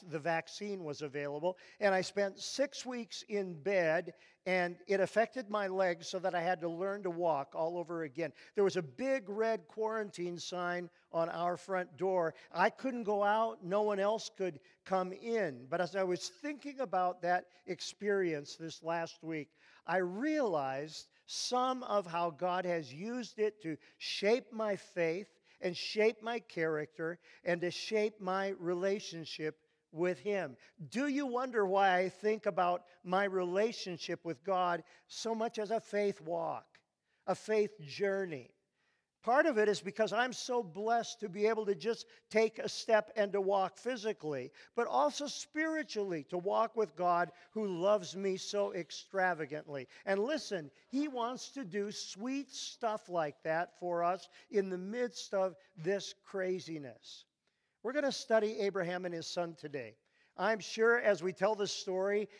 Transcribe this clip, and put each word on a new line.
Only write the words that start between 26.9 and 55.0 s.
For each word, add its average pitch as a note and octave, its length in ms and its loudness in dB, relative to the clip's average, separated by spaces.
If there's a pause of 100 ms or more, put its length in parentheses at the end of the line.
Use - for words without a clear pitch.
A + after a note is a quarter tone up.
and E3+ 160 2
to F3 100 0
shape G#3+ 480 0
my F#3+ 300 0 (100)
relationship E3+ 1000 -2 (360)
with F3 260 0
Him. E3+ 380 -2 (320)
Do C4 180 0
you C#4+ 180 0
wonder A#3+ 400 2
why F#3+ 320 6
I F#3 120 2
think G#3+ 360 0
about F3+ 380 2 (220)
my F#3 180 4
relationship F#3 1000 0
with D#3+ 180 -6
God F3+ 400 2 (240)
so - 260 -4
much A3+ 260 -2
as G#3 120 -2
a A3+ 80 2
faith G3+ 420 0
walk, D#3 580 -6 (480)
a F#3 80 2
faith G#3+ 460 0
journey? E3 680 -2 (720)
Part C#4 240 6
of C4 120 4
it G#3+ 120 6
is G3 100 2
because F#3+ 320 0
I'm A#3 220 2
so B3 280 -2
blessed G#3+ 600 -2
to G#3 80 -6
be G#3 160 0
able A3 220 2
to G3+ 80 2
just G#3+ 320 -4 (220)
take A3 300 2
a G3+ 80 -4
step G#3+ 480 2
and G3+ 160 2
to G3+ 80 2
walk F#3+ 380 2
physically, F#3+ 760 -4 (240)
but A#3 100 0
also C#4+ 420 0
spiritually A3 1040 -2
to F3+ 80 -4
walk G#3+ 380 2
with G3+ 220 0
God F3 340 4 (200)
who G#3+ 140 -2
loves F#3 520 2
me G3 180 0
so G3+ 380 -2
extravagantly. D#3 1120 -2 (180)
And G3 140 2
listen, G#3+ 500 -2 (200)
He C#4+ 180 0
wants B3 440 -4
to C4+ 120 -8
do G3+ 260 -4
sweet C4 640 -8
stuff - 560 -6
like E3 360 -2
that D#3+ 360 -2
for F3 240 0
us F3+ 240 0 (240)
in G3 180 2
the F#3 80 -2
midst G#3 560 -6